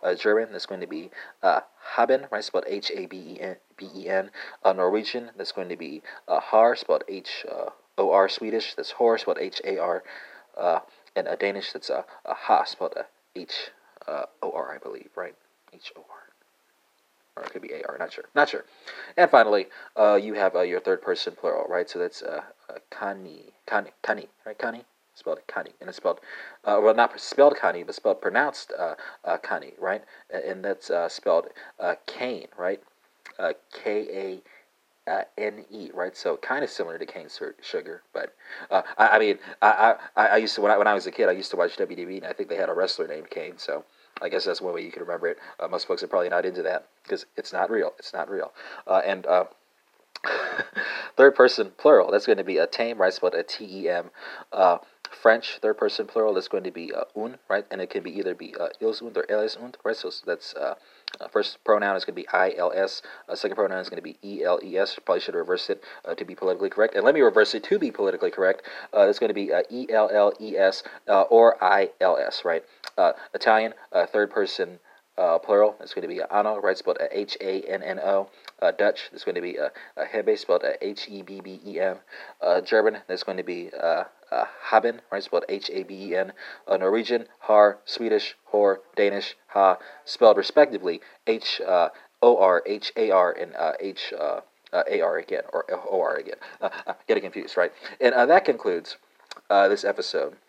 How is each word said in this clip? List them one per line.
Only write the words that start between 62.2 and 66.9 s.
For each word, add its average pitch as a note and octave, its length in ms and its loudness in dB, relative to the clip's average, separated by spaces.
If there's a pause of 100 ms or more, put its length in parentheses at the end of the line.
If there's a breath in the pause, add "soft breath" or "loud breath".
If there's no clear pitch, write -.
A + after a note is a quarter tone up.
I F#2 280 2
L F2 160 0
S. F#2+ 280 -2 (280 loud breath)
Uh, G2+ 60 -6
second F#2+ 200 -4
pronoun F#2+ 240 0
is F#2 100 -10
gonna E2+ 120 -10
be E2 220 -14
E G2+ 200 -8
L F2+ 200 2
E F#2 140 -6
S. G2 280 0
Probably F2+ 140 2
should E2+ 160 -8
have F2 40 -2
reversed F2+ 300 -2
it, - 140 -4 (220 loud breath)
uh, E2+ 100 -6
to F2 100 -8
be F2+ 100 -14
politically F#2 340 -2
correct. - 260 2